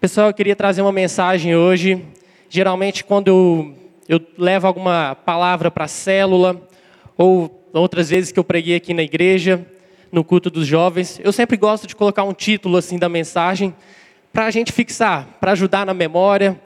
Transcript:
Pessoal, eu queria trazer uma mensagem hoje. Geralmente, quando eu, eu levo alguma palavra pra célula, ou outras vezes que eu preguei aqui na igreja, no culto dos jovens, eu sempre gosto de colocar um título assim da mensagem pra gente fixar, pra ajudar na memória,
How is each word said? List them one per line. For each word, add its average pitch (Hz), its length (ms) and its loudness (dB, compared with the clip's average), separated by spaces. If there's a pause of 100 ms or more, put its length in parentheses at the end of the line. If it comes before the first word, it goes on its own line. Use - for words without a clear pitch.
Pessoal, 208 280 2
eu 202 60 -2
queria 202 220 0
trazer 196 260 -2
uma 196 100 2
mensagem 180 600 0
hoje. 180 480 2 (460)
Geralmente, 190 560 -2
quando 202 240 2
eu, 170 460 4 (340)
eu 165 120 2 (160)
levo 185 300 0
alguma 175 480 -2 (100)
palavra 175 460 0
pra 156 160 -8
célula, 185 800 0 (480)
ou 180 560 2
outras 165 380 0
vezes 180 220 -2
que 185 80 0
eu - 20 -2
preguei 170 320 -2
aqui 175 180 -4
na 165 120 0
igreja, 175 600 0 (460)
no 165 140 0
culto 180 260 0
dos 156 160 -2
jovens, 170 560 0
eu 196 80 2
sempre 233 260 0
gosto 214 300 0
de - 80 -18
colocar 202 300 0
um 196 80 -4
título 190 440 0
assim 180 220 -2
da 170 100 0
mensagem 175 640 -2 (600)
pra 220 180 -2
gente 226 220 -2
fixar, 196 560 -2 (120)
pra 185 120 2
ajudar 196 340 0
na 190 80 -4
memória, 185 720 0